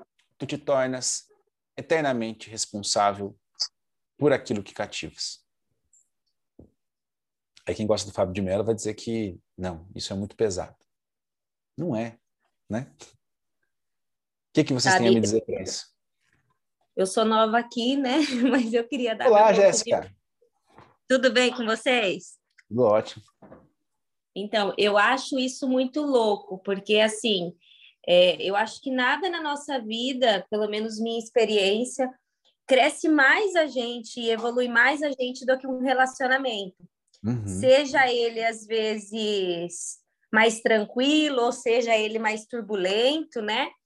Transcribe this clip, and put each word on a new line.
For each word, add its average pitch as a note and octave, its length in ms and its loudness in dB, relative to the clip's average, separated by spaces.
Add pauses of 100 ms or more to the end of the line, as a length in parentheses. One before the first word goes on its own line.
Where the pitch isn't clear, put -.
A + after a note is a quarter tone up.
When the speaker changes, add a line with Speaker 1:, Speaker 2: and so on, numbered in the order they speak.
(380)
Speaker 1:
"Tu C3+ 80 -8
te D3 100 -6
tornas B2+ 680 -2 (500)
eternamente B2 720 -2
responsável G2+ 880 -2 (800)
por C#3+ 160 2
aquilo A2 300 -2
que - 100 -18
cativas." - 720 -12 (2250)
Aí - 80 -4
quem G#2+ 120 -4
gosta G2+ 220 0
do G2 60 -18
Fábio F#2+ 180 -2
de G2 80 -6
Mello G2 240 -2
vai A2+ 100 0
dizer G#2+ 200 -6
que, A2 440 -8 (180)
"Não, F2+ 380 -10
isso - 180 -10
é G2 40 -6
muito G2+ 200 -8
pesado." F2+ 400 -4 (1000)
Não D#3 180 -4
é, A2+ 240 -8 (520)
né? A#2 200 -8 (100)
O - 1500 -20
que D#3 100 4
que C3 80 -2
vocês B2+ 200 2
Speaker 2:
Sabe, F#3 120 4
Speaker 1:
têm A2+ 40 4
a A2+ 40 6
me A2+ 80 4
dizer G#2+ 240 0
pra G2 180 -8
isso? - 240 -12 (1080)
Speaker 2:
eu F#3+ 100 2
sou A3 180 0
nova A3 340 2
aqui, A#3 380 -2
né? C4+ 220 0
<laughs> C4+ 320 2
Mas A3+ 220 2
eu A#3 160 0
queria A#3+ 260 -4
dar - 140 0
Speaker 1:
Olá, G#3+ 240 8
Speaker 2:
meu F#3 40 4
ponto - 0 -
de G3+ 60 6
Speaker 1:
Jéssica. D#3 520 2 (920)
Speaker 2:
Tudo B3+ 240 4
bem B3 220 2
com B3 100 -6
vocês? A3 720 -2 (300)
Speaker 1:
Tudo A#2+ 140 0
ótimo. G#2+ 400 2 (1120)
Speaker 2:
Então, G#3 440 -2
eu G3+ 200 2
acho B3+ 400 0
isso B3+ 300 -4
muito B3+ 340 0
louco, A3 560 0
porque, G3 420 -2
assim, G#3+ 540 -2 (520)
é, F3+ 360 4
eu F#3+ 140 -2
acho A3 240 -2
que C4+ 100 -8
nada C4 380 0
na E4+ 140 -4
nossa C#4+ 380 -6
vida, A#3 720 0
pelo G#3+ 180 -2
menos G#3+ 320 -6
minha A3+ 180 -4
experiência, A3 920 0 (560)
cresce C#4 420 4
mais D#4 480 4
a D#4+ 100 2
gente A#3+ 540 -8
e A#3 100 -2
evolui A#3+ 380 -2
mais B3 340 2
a D4+ 80 -2
gente B3+ 360 -6
do C4 120 2
que C4+ 80 -12
um C4 140 -4
relacionamento. B3+ 960 -2 (480)
Speaker 1:
Uhum. A2+ 220 -4
Speaker 2:
Seja C4 680 4
ele, A#3 320 -2
às A3+ 220 -4
vezes, G#3 1300 -4 (340)
mais A3 280 4
tranquilo, B3+ 840 2
ou B3 100 0
seja A#3 440 2
ele G#3+ 220 -2
mais A3 280 -4
turbulento, A3+ 960 -2
né? A3 300 -2 (160)